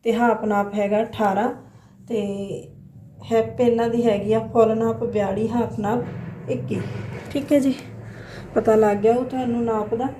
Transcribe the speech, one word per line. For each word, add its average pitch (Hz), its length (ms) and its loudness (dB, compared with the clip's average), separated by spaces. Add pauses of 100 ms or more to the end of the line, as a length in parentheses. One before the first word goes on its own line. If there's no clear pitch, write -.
ਤੇ 226 80 2
ਹਾਫ 226 320 2
ਨਾਪ 202 300 0
ਹੈਗਾ 208 260 2
ਅਠਾਰਾਂ, 214 480 0 (580)
ਤੇ 226 140 -2 (1040)
ਹਿੱਪ 226 360 0
ਇਹਨਾਂ 233 280 4
ਦੀ 233 140 0
ਹੈਗੀ 208 300 2
ਆ 226 140 4
ਫੁੱਲ 220 300 4
ਨਾਪ 226 280 0
ਬਿਆਲੀ, 208 440 0
ਹਾਫ 226 300 -2
ਨਾਪ - 720 -4
ਇੱਕੀ, - 300 -4 (520)
ਠੀਕ 285 220 -2
ਹੈ 294 60 8
ਜੀ। 262 140 2 (840)
ਪਤਾ 220 200 4
ਲੱਗ 214 220 4
ਗਿਆ 220 160 4
ਉਹ 254 120 2
ਤੁਹਾਨੂੰ 247 380 -2
ਨਾਪ 220 320 -2
ਦਾ। 240 100 -2 (140)